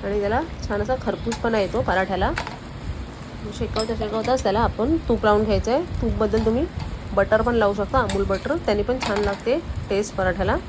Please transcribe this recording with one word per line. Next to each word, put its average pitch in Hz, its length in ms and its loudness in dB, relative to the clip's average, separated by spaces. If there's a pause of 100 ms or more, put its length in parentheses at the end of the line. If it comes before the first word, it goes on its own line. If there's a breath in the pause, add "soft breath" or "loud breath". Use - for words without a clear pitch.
आणि 202 160 0
त्याला 208 200 2 (220)
छान 208 200 -2
असा 254 200 0
खरपूसपणा 233 580 -2
येतो 196 200 0
पराठ्याला. 190 500 2 (1200)
शेकवता 220 400 -2
शेकवताच 220 480 0
त्याला 208 180 2
आपण 233 360 2 (120)
तूप 226 160 2
लावून 208 200 6
घ्यायचं 208 280 2
आहे. 302 100 2 (180)
तूपबद्दल 220 440 2
तुम्ही 233 200 2 (480)
बटर 196 300 4
पण 240 120 2
लावू 208 200 4
शकता, 202 260 0
अमूल 196 240 0
बटर, 196 320 0
त्याने 208 260 0
पण 247 180 0
छान 208 200 0
लागते 208 380 0 (320)
टेस्ट 208 240 0
पराठ्याला. 185 420 2 (120)